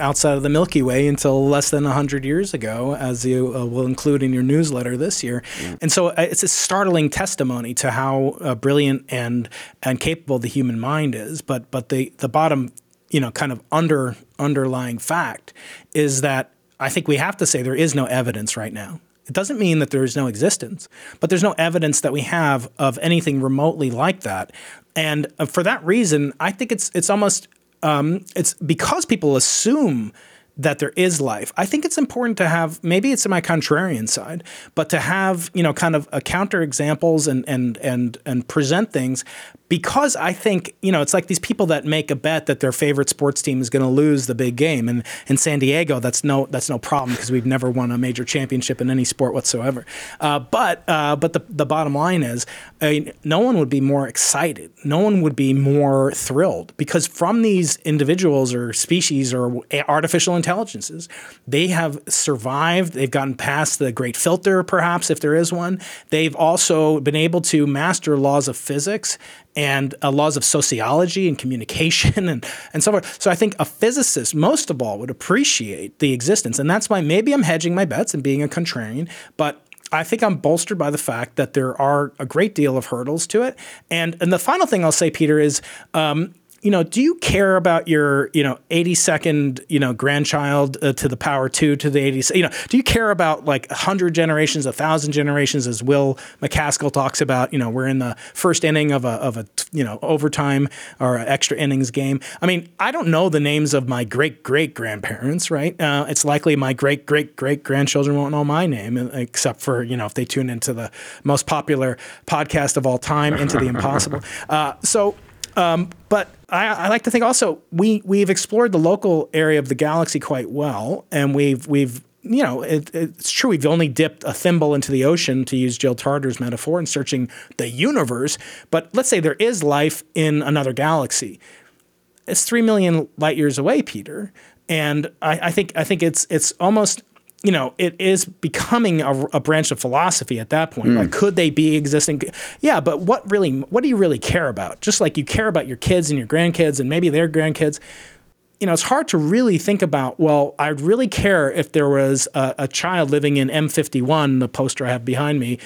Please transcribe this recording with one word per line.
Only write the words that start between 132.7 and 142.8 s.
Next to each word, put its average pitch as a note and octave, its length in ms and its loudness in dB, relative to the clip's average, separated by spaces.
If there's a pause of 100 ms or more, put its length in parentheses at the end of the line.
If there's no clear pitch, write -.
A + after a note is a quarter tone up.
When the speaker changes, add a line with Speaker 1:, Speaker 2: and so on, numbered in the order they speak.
Speaker 1:
light D3+ 180 0
years C#3+ 220 2
away, G#3+ 240 2
Peter. D#3 500 -12 (360)
And D3+ 420 0 (120)
I, D#3+ 260 0
I - 20 2
think, F#3+ 240 -2
I D#3+ 100 0
think E3+ 180 0
it's, E3 280 0
it's D#3 300 0
almost, G3+ 420 2 (420)
you G3 80 4
know, C3+ 260 0
it F3 220 0
is F#3+ 240 2
becoming F#3 760 0
a, C#3 120 2 (200)
a D3+ 60 2
branch D#3 320 2
of C3 80 -4
philosophy C3+ 640 0
at A2 100 -10
that D#3+ 220 0
point. A#2+ 160 -2
Speaker 2:
Mm. A#2+ 80 6
Speaker 1:
Like, G#2 160 2
could G3+ 240 2
they E3+ 140 4
be D#3 260 4
existing? D3 440 0 (380)
Yeah, C4+ 220 2